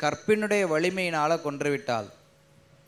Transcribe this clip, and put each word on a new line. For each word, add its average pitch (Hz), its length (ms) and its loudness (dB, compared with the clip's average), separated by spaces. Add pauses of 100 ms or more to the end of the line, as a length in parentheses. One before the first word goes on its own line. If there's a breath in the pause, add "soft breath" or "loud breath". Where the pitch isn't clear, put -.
கற்பினுடைய 208 680 0
வலிமையினால 165 760 0
கொன்றுவிட்டாள். 139 680 -2 (800)